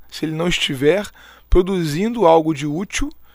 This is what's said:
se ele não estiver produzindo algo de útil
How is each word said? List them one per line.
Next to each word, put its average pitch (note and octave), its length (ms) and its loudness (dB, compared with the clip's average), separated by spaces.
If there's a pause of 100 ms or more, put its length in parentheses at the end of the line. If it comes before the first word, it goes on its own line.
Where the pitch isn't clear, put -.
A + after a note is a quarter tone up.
se - 160 -10
ele D#3+ 80 -6
não E3 140 -4
estiver D#3 580 0 (440)
produzindo F#3 760 2
algo D#3+ 280 4
de C#3+ 120 -6
útil F#3+ 460 -6 (240)